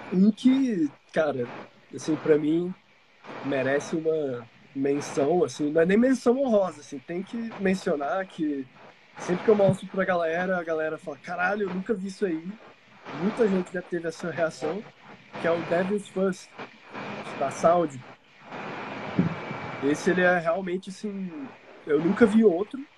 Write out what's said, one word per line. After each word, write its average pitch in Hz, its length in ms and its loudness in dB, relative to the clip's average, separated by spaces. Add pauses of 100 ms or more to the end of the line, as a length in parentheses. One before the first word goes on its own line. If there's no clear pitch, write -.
(120)
um 196 180 8
que, 240 600 4 (240)
cara, 131 320 0 (480)
assim, 147 220 -2
pra 156 200 4
mim, 165 380 0 (680)
merece 139 520 0
uma 156 480 -2 (300)
menção, 143 680 2
assim, 147 260 -2
não 160 100 4
é 165 60 6
nem 190 100 4
menção 247 440 4
honrosa, 202 400 2
assim, - 180 -14
tem 175 240 -8
que 226 280 -8 (100)
mencionar 185 640 0
que 147 400 -4 (520)
sempre - 260 -2
que 233 60 4
eu 208 60 8
mostro 196 320 4
pra 190 160 0
galera, 175 540 0
a 175 40 -4
galera 160 360 -2
fala, 147 240 -10
"Caralho, 185 460 -2
eu 180 60 -6
nunca 190 200 -2
vi 190 140 -6
isso 196 180 -4
aí." 165 200 -2 (760)
Muita 220 260 2
gente 190 240 0
já 180 80 -4
teve 170 280 -6
essa 165 220 -8
reação, 160 520 -2 (580)
que - 60 -2
é 165 40 2
o 170 80 2 (120)
Devil's 190 380 0
First, 190 400 -2 (880)
da 135 120 0
Sound. 165 500 2 (1800)
Esse, 151 260 0
ele 180 120 2
é 180 160 6
realmente, 175 520 -4
assim, 196 400 -8 (560)
eu 156 140 2
nunca 202 260 4
vi 220 180 4
outro. 196 360 2 (180)